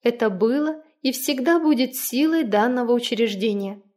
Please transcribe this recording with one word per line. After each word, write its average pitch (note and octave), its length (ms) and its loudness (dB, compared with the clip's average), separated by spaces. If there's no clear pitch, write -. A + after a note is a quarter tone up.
Это A#3+ 280 0
было C4+ 520 -2
и C4 100 0
всегда C#4+ 480 0
будет C4 340 2
силой D#4 480 0
данного A#3 480 0
учреждения. G#3 880 0